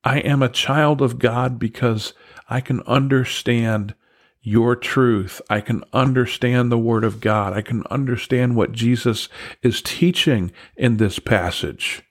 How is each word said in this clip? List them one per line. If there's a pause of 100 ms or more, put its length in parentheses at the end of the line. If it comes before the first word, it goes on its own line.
I
am
a
child
of
God
because (380)
I
can
understand (480)
your
truth.
I
can (100)
understand
the
Word
of
God.
I
can
understand
what
Jesus (340)
is
teaching (240)
in
this
passage.